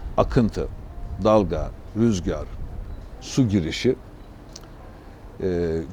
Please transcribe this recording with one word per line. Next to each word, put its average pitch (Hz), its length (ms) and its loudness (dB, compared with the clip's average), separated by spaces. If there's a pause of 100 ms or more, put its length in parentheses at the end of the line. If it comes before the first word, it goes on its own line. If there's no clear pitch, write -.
(180)
akıntı, 101 500 4 (560)
dalga, 87 480 6 (260)
rüzgar, 90 480 2 (760)
su - 260 2
girişi, 101 480 2 (1500)
e, 85 340 2 (140)